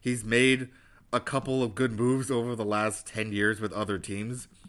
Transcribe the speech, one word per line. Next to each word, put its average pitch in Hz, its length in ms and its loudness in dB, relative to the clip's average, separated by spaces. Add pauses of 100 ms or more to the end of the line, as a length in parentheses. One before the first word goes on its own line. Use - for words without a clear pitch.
He's 123 240 -2
made 127 440 4 (440)
a 127 80 4
couple 131 440 -2
of 107 100 -2
good 127 180 0
moves 127 380 2
over 120 240 0
the 110 100 -4
last 104 420 0
ten 110 260 -6
years 104 280 2
with 104 120 -4
other 101 260 -2
teams. 110 480 -8 (220)